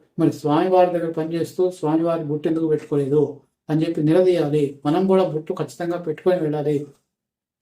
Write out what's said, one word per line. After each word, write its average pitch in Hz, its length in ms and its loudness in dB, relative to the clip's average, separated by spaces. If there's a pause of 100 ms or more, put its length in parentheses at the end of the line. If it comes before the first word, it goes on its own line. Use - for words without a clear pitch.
(180)
మరి 156 140 4
స్వామివారి 175 640 2
దగ్గర 165 140 -4
పనిచేస్తూ 165 580 -2
స్వామివారి 165 540 -2
బొట్టు 151 240 -4
ఎందుకు 160 200 -2
పెట్టుకోలేదు?" 143 720 0 (300)
అని 160 180 0
చెప్పి 165 140 -2
నిలదీయాలి. 156 840 2
మనం 180 200 2
కూడా 190 220 4
బొట్టు 156 240 -6
ఖచ్చితంగా 170 440 -6
పెట్టుకొని 170 440 -2
వెళ్ళాలి. 151 460 -2 (760)